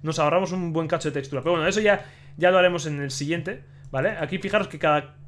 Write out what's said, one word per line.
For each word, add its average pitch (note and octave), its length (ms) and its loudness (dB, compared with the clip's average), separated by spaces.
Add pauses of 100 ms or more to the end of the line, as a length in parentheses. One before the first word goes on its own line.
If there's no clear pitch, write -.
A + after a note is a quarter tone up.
nos D#3 160 -4
ahorramos E3 340 2
un F3 200 -4
buen D#3+ 140 -2
cacho D#3+ 220 -2
de C3+ 60 -4
textura. C3+ 280 -6
Pero E3 100 0
bueno, E3 140 0
eso G3 140 2
ya, G#3 240 2 (320)
ya F3 140 4
lo F#3 80 6
haremos F3 280 4
en D3 140 -4
el C#3 100 -4
siguiente, D#3+ 540 -6 (260)
¿vale? C#3 200 0
Aquí E3+ 280 -6
fijaros G3 300 0
que D#3 100 -14
cada D3+ 380 0 (120)